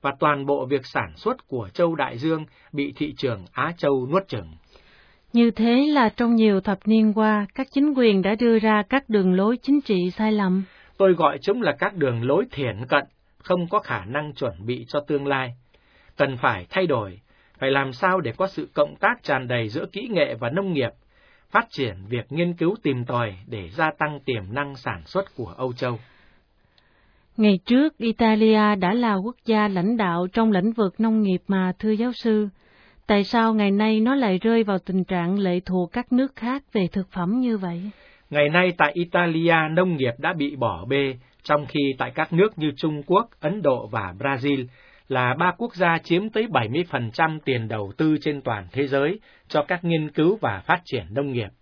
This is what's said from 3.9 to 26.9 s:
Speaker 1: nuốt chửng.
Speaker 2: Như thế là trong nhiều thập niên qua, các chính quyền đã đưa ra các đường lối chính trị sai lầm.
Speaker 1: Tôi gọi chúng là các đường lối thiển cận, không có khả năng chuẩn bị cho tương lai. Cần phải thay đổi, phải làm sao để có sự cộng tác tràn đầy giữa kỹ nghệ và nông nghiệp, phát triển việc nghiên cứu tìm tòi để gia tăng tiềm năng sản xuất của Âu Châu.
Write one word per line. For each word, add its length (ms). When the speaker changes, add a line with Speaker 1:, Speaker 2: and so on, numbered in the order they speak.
Speaker 1:
nuốt 160
chửng. 200
Speaker 2:
Như 180
thế 360
là 220
trong 260
nhiều 260
thập 240
niên 280
qua, 320
các 160
chính 260
quyền 240
đã 180
đưa 200
ra 300
các 200
đường 240
lối 280
chính 200
trị 300
sai 200
lầm. 320
Speaker 1:
Tôi 160
gọi 280
chúng 200
là 180
các 160
đường 280
lối 280
thiển 380
cận, 140
không 300
có 120
khả 260
năng 280
chuẩn 320
bị 220
cho 200
tương 200
lai. 260
Cần 200
phải 320
thay 180
đổi, 320
phải 120
làm 220
sao 280
để 160
có 100
sự 260
cộng 220
tác 280
tràn 240
đầy 220
giữa 220
kỹ 200
nghệ 280
và 100
nông 240
nghiệp, 160
phát 180
triển 260
việc 220
nghiên 220
cứu 300
tìm 220
tòi 300
để 220
gia 300
tăng 260
tiềm 180
năng 220
sản 300
xuất 200
của 220
Âu 160
Châu. 260